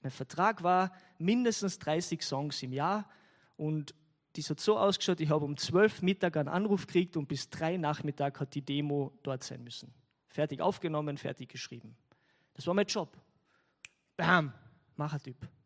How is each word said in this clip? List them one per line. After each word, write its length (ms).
Mein 100
Vertrag 520
war 340
mindestens 600
dreißig 440
Songs 400
im 100
Jahr 380
und 360
das 140
hat 120
so 180
ausgeschaut, 420
ich 80
habe 160
um 140
zwölf 420
Mittag 380
einen 100
Anruf 380
gekriegt 320
und 100
bis 220
drei 260
Nachmittag 640
hat 140
die 80
Demo 500
dort 220
sein 180
müssen. 300
Fertig 340
aufgenommen, 560
fertig 320
geschrieben. 440
Das 120
war 60
mein 140
Job. 280
Bam, 380
Machertyp. 400